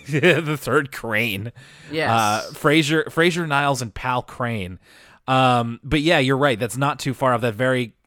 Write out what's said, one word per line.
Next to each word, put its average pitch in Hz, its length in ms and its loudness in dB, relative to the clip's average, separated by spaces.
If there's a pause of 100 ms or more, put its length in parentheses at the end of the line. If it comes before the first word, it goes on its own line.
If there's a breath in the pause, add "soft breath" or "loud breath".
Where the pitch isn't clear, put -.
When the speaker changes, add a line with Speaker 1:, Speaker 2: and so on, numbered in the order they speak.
Speaker 1:
<laughs> - 40 -20
Yeah, 151 340 4
the 151 180 -4
third 135 340 0
Crane. 110 600 -4 (380 loud breath)
Speaker 2:
Yes. 151 200 -2
Speaker 1:
Uh, 110 420 0
Frasier, 156 540 2
Frasier 165 420 0
Niles 139 320 0
and 113 140 -8
Pal 127 280 -4
Crane. 101 560 -8 (480 loud breath)
Um, 123 560 2
but 139 200 -2
yeah, 165 160 2
you're 135 200 2
right. 135 200 2
That's 117 180 -6
not 143 220 -2
too 131 160 -4
far 131 200 0
off. 113 60 0
That 117 140 -2
very, 123 400 -2 (120)